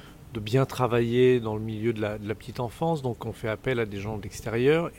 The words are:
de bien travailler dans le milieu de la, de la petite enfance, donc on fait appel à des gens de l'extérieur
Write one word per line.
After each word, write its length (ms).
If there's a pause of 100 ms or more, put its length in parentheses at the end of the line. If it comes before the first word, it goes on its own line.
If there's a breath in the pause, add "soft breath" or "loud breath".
(320 loud breath)
de 60
bien 260
travailler 760
dans 160
le 40
milieu 320
de 80
la, 160
de 120
la 80
petite 240
enfance, 420
donc 240
on 60
fait 160
appel 320
à 60
des 120
gens 180
de 60
l'extérieur 760